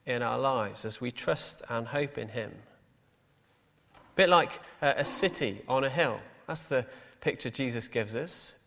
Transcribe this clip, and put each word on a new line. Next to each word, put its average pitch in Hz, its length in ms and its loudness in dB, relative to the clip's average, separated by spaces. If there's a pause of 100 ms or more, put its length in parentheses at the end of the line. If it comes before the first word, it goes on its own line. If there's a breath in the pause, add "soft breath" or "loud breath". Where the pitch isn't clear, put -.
in 123 160 -2
our 120 160 0
lives 123 480 0
as 107 160 -6
we 123 80 -2
trust - 600 -2
and 117 180 -2
hope 143 320 -2
in 110 100 -8
him. 110 220 -6 (1400)
A - 200 -16
bit 185 140 8
like, 175 300 6 (240 loud breath)
uh, 139 140 6
a 143 80 2
city 123 640 0
on 131 180 2
a 135 40 2
hill. 131 300 2 (260)
That's 160 220 -6
the 127 180 2 (340 loud breath)
picture - 300 -2
Jesus 120 380 -4
gives 110 280 -2
us. - 400 -6 (120)